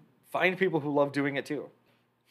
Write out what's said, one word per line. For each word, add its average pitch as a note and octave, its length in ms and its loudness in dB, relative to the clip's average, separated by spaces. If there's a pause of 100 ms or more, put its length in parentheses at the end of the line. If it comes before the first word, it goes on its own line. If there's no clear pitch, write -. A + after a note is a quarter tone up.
(320)
find E3+ 260 0
people F3+ 220 2
who D3 120 -2
love C#3+ 200 2
doing C#3 260 0
it B2+ 80 -4
too. D3 240 -8 (600)